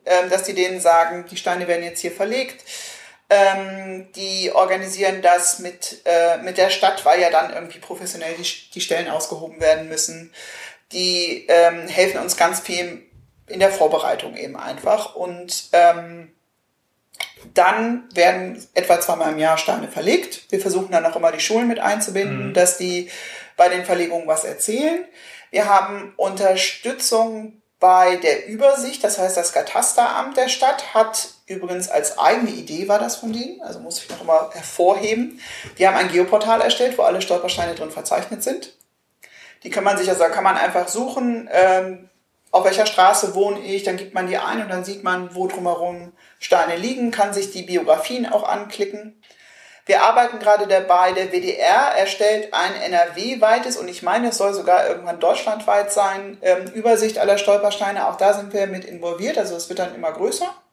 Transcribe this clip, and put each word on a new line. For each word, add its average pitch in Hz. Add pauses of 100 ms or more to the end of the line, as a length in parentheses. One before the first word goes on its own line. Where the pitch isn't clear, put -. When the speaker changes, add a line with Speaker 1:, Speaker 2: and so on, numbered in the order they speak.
Speaker 1:
ähm, 180
dass 190
die 196
denen 180
sagen, 170
die 180
Steine 180
werden 170
jetzt 170
hier 175
verlegt. 254 (640)
Ähm, 190
die 190
organisieren 190
das 180
mit, -
äh, 170
mit 185
der 190
Stadt, 190
weil 180
ja 170
dann 160
irgendwie 170
professionell 170
die, 175 (300)
die 180
Stellen 170
ausgehoben 160
werden 160
müssen. 165 (580)
Die, 175
ähm, 170
helfen 185
uns 175
ganz 175
viel 175 (460)
in 185
der 190
Vorbereitung -
eben -
einfach. -
Und, 180
ähm, 170 (1160)
dann 220
werden 185
etwa 175
zweimal 165
im 156
Jahr 156
Steine -
verlegt. -
Wir 190
versuchen 185
dann 165
auch 165
immer 165
die 156
Schulen 233
mit 233
einzubinden, 196
Speaker 2:
Mhm. -
Speaker 1:
dass 180
die 180 (480)
bei 180
den 180
Verlegungen 170
was 156
erzählen. 302 (440)
Wir 208
haben 202
Unterstützung 214 (180)
bei 185
der 165
Übersicht, 247
das 208
heißt, 185
das 170
Katasteramt -
der 254
Stadt -
hat 220 (200)
übrigens 185
als -
eigene 214
Idee, 175
war 208
das 233
von 226
denen, 269
also 175
muss -
ich -
noch -
mal 160
hervorheben, 208 (360)
die 180
haben 190
ein 185
Geoportal 208
erstellt, 254
wo -
alle 190
Stolpersteine 175
drin 156
verzeichnet -
sind. - (840)
Die -
kann 196
man 202
sich, 185
also 180
da 160
kann -
man 180
einfach 180
suchen, 240
ähm, 185 (420)
auf -
welcher 190
Straße 190
wohne 202
ich, 196
dann 185
gibt -
man 185
die 185
ein 226
und 196
dann 180
sieht 196
man, 180
wo 185
drumherum 175 (260)
Steine 170
liegen, 240
kann 202
sich 196
die 180
Biografien 180
auch 208
anklicken. 208 (640)
Wir -
arbeiten 233
gerade 208
dabei, 185
der 185
W 180
D 185
R 214
erstellt 208
ein 180
N-R-W-weites 214
und 180
ich 180
meine, 220
es -
soll 202
sogar 202
irgendwann 170
deutschlandweit 208
sein, 196
ähm, 185
Übersicht 220
aller 202
Stolpersteine. 202
Auch -
da 196
sind 202
wir 196
mit 185
involviert, 175
also 175
es 170
wird 185
dann 180
immer 160
größer 214 (240)